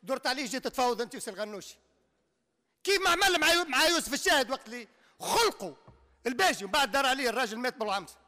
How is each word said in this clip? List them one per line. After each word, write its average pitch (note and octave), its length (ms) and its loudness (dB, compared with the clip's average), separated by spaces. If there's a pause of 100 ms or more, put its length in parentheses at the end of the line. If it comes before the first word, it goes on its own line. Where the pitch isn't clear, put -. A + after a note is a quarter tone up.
درت B3+ 240 -6
عليه C4 200 -2
جيت A#3+ 200 -4
تفاوض A#3+ 340 0
أنت A#3 140 -6
وسي A3+ 160 -10
الغنوشي. G#3 480 -10 (1040)
كيف F#4+ 180 2
ما F#4+ 80 4
عمل F4 300 4
مع D#4 120 4
يو-، F4 120 2
مع C#4+ 200 0
يوسف D#4+ 280 2
الشاهد C#4 380 2
وقت - 160 -6
اللي A3+ 220 -12 (320)
خلقه F#4+ 560 0 (500)
الباجي C4 380 0
ومن F#3+ 80 -8
بعد C#4 180 2
دار C#4 160 2
عليه C4 220 0
الراجل A3 300 -2
مات B3 180 -4
بالعمس. G3+ 400 -4 (120)